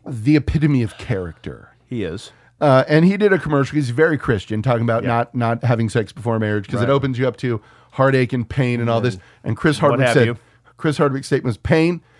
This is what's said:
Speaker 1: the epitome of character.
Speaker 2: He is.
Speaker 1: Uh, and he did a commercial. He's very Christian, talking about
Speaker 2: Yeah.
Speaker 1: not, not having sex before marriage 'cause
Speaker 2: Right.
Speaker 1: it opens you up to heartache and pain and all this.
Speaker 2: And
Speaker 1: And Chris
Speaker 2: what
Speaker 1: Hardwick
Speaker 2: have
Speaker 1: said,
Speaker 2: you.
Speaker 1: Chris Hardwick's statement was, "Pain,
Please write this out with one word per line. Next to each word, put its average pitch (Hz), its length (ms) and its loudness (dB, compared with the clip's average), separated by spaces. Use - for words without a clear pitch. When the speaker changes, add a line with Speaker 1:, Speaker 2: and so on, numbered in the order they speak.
Speaker 1:
the 135 300 0
epitome 143 480 2
of - 140 -6
character. 80 720 -8
Speaker 2:
He 117 180 -8
is. 85 280 -10
Speaker 1:
Uh, 151 260 6
and 156 180 4
he 196 120 2
did 202 160 4
a 180 60 2
commercial. 139 360 -2
He's 143 140 0
very 151 280 2
Christian, 107 440 -2
talking 117 220 0
about 117 200 0
Speaker 2:
Yeah. 123 60 -2
Speaker 1:
not, 120 260 -2
not 117 280 -2
having 117 260 0
sex 107 220 -2
before 113 280 -4
marriage 104 280 -2
'cause 120 120 -4
Speaker 2:
Right. 120 100 0
Speaker 1:
it - 20 0
opens 135 280 0
you 131 80 -2
up 120 100 -4
to 117 220 -4
heartache 131 400 2
and 120 140 -4
pain 123 320 -2
and 117 100 -2
all 117 120 0
this. 117 140 -2
Speaker 2:
And 90 80 -18
Speaker 1:
And 113 140 -4
Chris 151 240 0
Speaker 2:
what 147 80 4
Speaker 1:
Hardwick 131 180 2
Speaker 2:
have 117 60 2
Speaker 1:
said, 120 140 4
Speaker 2:
you. 117 100 -4
Speaker 1:
Chris 151 200 -2
Hardwick's 139 300 -2
statement 135 220 -2
was, 110 80 -4
"Pain, 165 440 0